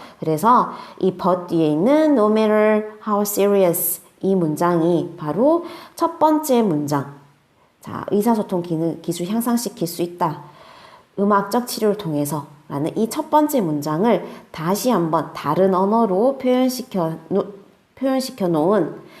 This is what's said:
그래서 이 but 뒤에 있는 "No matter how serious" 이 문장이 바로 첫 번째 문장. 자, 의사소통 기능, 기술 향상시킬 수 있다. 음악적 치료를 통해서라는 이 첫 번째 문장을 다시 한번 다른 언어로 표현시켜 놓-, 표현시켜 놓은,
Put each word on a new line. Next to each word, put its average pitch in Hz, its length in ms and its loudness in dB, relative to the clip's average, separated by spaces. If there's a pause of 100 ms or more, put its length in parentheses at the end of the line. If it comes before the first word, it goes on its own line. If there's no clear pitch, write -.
(200)
그래서 175 520 2 (280)
이 190 120 2
but 180 360 -2
뒤에 165 200 2
있는 277 460 2
"No 214 180 4
matter 214 720 2
how 208 160 0
serious" 196 800 0 (200)
이 190 140 2
문장이 170 800 2
바로 247 480 0 (300)
첫 330 220 -2
번째 302 460 4
문장. 147 540 -2 (640)
자, - 280 -6
의사소통 202 540 0
기능, 165 380 -2
기술 170 260 -4
향상시킬 233 600 -2
수 170 140 -6
있다. 175 420 -4 (760)
음악적 202 480 0
치료를 208 300 -2
통해서라는 147 1000 -6
이 220 120 0
첫 302 200 -6
번째 294 320 2
문장을 156 640 0 (260)
다시 190 380 -2
한번 165 440 0
다른 180 400 2
언어로 196 640 2
표현시켜 254 800 -2 (140)
놓-, 196 240 -2 (420)
표현시켜 262 520 -2
놓은, 170 540 0 (200)